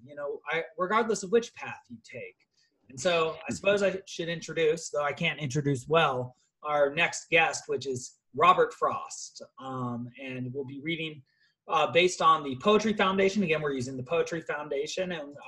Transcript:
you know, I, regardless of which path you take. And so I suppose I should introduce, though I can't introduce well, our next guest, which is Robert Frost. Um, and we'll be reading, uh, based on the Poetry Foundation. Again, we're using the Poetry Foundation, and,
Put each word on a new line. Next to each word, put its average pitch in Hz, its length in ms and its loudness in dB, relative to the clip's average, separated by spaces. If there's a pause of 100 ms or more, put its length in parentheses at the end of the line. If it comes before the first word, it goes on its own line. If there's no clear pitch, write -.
you 143 120 -20
know, 143 240 -6 (100)
I, 165 140 -2 (140)
regardless 202 460 0
of 180 80 -6
which 233 240 2
path 120 240 -12 (100)
you 120 140 -16
take. 101 320 -14 (540)
And 135 100 -18
so 165 380 2 (120)
I - 40 -4
suppose 202 280 2
I 190 240 0
should 165 220 -8
introduce, 165 640 -2
though 147 140 -2
I 143 100 -2
can't 156 260 -2
introduce 139 480 -2
well, 139 480 2 (260)
our 147 320 2
next 165 360 -2
guest, 165 380 2
which 135 200 -4
is 127 300 -8 (180)
Robert - 380 6
Frost. - 680 -6 (180)
Um, 123 500 -6 (140)
and 127 300 -6
we'll 135 120 -4
be 139 160 -12
reading, 156 400 -6 (460)
uh, 151 240 2
based 180 300 4
on 156 220 6
the 135 140 -4
Poetry 208 360 4
Foundation. 196 500 2
Again, 156 180 2
we're 143 120 0
using 131 240 -4
the 127 60 -8
Poetry 165 380 -2
Foundation, 151 720 -4
and, 143 240 -10 (120)